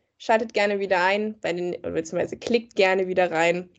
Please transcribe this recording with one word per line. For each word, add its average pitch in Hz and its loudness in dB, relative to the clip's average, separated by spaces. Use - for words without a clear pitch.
Schaltet 226 0
gerne 208 2
wieder 190 2
ein, 214 0
bei 165 -2
den, 175 -4
oder 175 -8
beziehungsweise 170 -4
klickt - -2
gerne 190 2
wieder 180 2
rein 170 0